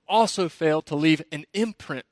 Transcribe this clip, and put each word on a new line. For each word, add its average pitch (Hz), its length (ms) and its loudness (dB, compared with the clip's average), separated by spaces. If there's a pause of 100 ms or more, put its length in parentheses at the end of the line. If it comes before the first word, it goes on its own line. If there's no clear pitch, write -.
also 196 400 2
fail 156 340 0
to 151 140 -6
leave 156 340 2
an 151 140 -10 (100)
imprint 202 580 -6